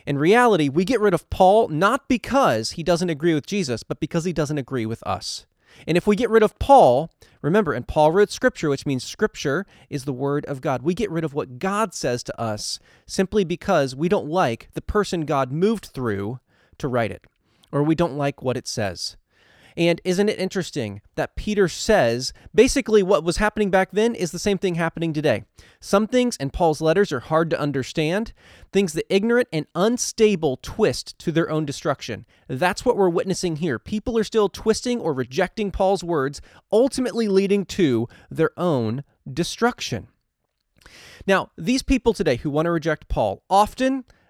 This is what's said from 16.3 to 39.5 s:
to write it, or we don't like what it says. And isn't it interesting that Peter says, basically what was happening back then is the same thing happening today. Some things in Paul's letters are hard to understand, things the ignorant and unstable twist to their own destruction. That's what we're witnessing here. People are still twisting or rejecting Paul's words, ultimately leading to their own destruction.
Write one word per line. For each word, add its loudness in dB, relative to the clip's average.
to -6
write -2
it, -16
or 0
we 2
don't 0
like -4
what -2
it -10
says. -6
And 2
isn't 2
it -2
interesting -6
that -6
Peter 2
says, 2
basically 4
what 2
was -2
happening 0
back 2
then 0
is -4
the -8
same 0
thing -2
happening -2
today. 0
Some 0
things 0
in -6
Paul's 0
letters 2
are -4
hard 0
to -2
understand, -4
things 2
the -4
ignorant 2
and -4
unstable 0
twist -4
to -4
their 0
own -2
destruction. -6
That's -2
what 2
we're 4
witnessing -2
here. -2
People -6
are 0
still 0
twisting -2
or -2
rejecting -4
Paul's 0
words, -2
ultimately 0
leading 2
to 0
their 0
own -2
destruction. -4